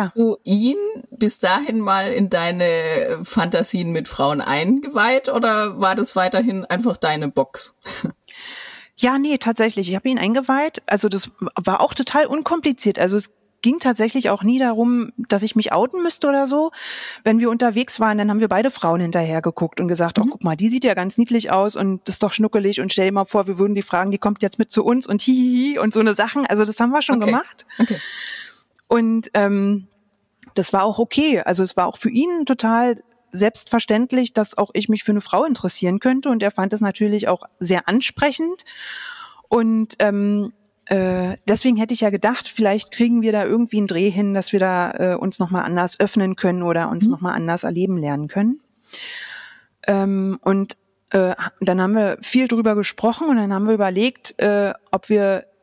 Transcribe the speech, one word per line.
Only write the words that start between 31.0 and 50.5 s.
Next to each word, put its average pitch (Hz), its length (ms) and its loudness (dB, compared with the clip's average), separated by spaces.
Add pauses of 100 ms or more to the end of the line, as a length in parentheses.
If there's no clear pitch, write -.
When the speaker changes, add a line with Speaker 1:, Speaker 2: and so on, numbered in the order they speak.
Speaker 2:
Also 185 220 0
es - 120 -2
war 180 120 2
auch - 100 -6
für - 140 -2
ihn 330 340 2
total 233 560 2 (300)
selbstverständlich, 226 1000 0
dass - 260 -2
auch 202 160 0
ich 208 140 -2
mich 214 160 0
für 214 80 2
eine 208 100 2
Frau 208 220 0
interessieren 196 560 -2
könnte 262 300 0
und 226 120 0
er 202 100 0
fand 190 200 -2
es 214 80 -4
natürlich 208 480 0
auch 180 160 0 (160)
sehr 180 300 -2
ansprechend. 285 720 -2 (840)
Und, 220 500 0
ähm, 202 540 0 (320)
äh, 185 520 -2 (100)
deswegen 226 300 2
hätte 220 160 -2
ich - 80 -4
ja 214 100 2
gedacht, 208 360 -2
vielleicht 208 440 0
kriegen 233 300 2
wir 220 100 2
da 208 140 0
irgendwie 226 320 0
einen 202 100 0
Dreh 185 220 0
hin, 202 240 0
dass 190 200 -2
wir 196 60 2
da, 185 320 0
äh, 180 240 0
uns - 240 -4
noch 175 120 -2
mal 180 120 0
anders 175 360 -2
öffnen 196 360 0
können 180 280 0
oder 165 260 0
uns 170 160 0
Speaker 1:
Mhm. 233 60 4
Speaker 2:
noch 269 100 -4
mal 180 120 -2
anders 165 300 -2
erleben 180 340 0
lernen 147 300 -2
können. 226 340 0 (1300)
Ähm, 196 540 0
und, 196 360 0 (340)